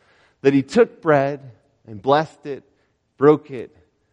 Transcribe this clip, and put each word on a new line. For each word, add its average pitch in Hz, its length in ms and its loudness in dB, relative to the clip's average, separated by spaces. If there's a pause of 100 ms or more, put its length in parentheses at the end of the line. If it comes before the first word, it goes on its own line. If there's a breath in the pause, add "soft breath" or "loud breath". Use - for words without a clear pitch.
(420)
that 139 120 2
he 139 80 2
took 226 400 -2
bread 139 500 -2 (360)
and 107 140 -18
blessed 143 440 -2
it, 139 180 -14 (540)
broke 147 340 2
it, 120 240 -16 (380)